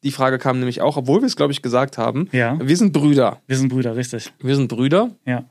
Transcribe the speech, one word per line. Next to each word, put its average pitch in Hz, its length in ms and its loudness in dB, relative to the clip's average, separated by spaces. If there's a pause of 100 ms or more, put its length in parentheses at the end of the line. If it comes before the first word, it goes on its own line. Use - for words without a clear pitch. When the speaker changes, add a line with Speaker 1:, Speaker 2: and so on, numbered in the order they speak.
Speaker 1:
die 139 100 -2
Frage 131 260 0
kam 127 200 -2
nämlich 123 220 -4
auch, 143 160 0
obwohl 139 240 2
wir 262 60 0
es, - 100 -2
glaub 147 160 0
ich, 139 100 -8
gesagt 127 360 -2
haben. 120 340 -2
Speaker 2:
Ja. 127 280 0
Speaker 1:
Wir 139 160 2
sind 196 160 2
Brüder. 143 540 2
Speaker 2:
Wir 131 100 -2
sind 135 120 0
Brüder, 123 260 -2
richtig. 120 460 -8
Speaker 1:
Wir 131 160 0
sind 139 120 2
Brüder. 139 420 0 (160)
Speaker 2:
Ja. 123 240 -4